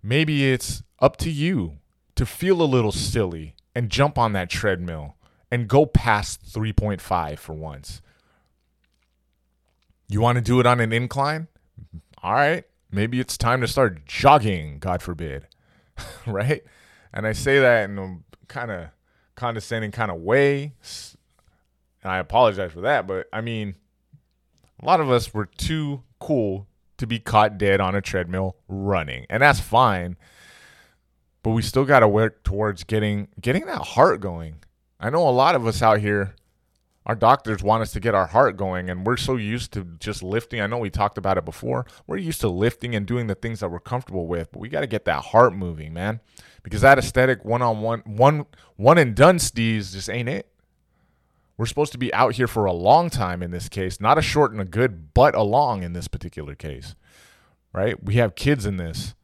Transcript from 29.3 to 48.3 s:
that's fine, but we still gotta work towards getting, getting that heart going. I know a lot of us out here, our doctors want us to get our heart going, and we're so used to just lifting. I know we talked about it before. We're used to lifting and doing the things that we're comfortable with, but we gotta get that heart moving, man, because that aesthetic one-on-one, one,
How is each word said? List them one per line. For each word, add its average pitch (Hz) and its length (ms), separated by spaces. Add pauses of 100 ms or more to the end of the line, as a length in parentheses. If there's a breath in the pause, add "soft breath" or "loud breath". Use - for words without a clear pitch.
that's 139 180
fine, 98 560 (1300 soft breath)
but 110 80
we 117 120
still 131 220
gotta 131 220
work 107 380
towards 101 400
getting, 104 440 (120)
getting 175 260
that 359 140
heart 127 400
going. 82 360 (440)
I 110 100
know 160 160
a 135 40
lot 135 240
of 120 120
us 113 160
out 107 180
here, 104 340 (720)
our 117 80
doctors 113 480
want 110 200
us 107 100
to 104 80
get 107 140
our 95 120
heart 104 300
going, 92 320
and 92 180
we're 120 120
so 131 180
used 113 360
to 98 120 (140)
just 104 240
lifting. 110 380
I 101 60
know 117 120
we 110 100
talked 101 300
about 95 180
it 82 80
before. 123 400 (220 soft breath)
We're 170 100
used 165 260
to 113 60
lifting 113 460
and 101 120
doing 120 200
the 101 80
things 113 260
that 92 100
we're 87 100
comfortable 98 460
with, 85 260
but 90 80
we 107 80
gotta 147 180
get 104 180
that 73 180
heart 113 320
moving, 80 380
man, 101 280 (420 soft breath)
because 107 180
that 135 180
aesthetic 127 460
one-on-one, 113 640
one, 135 400 (300 soft breath)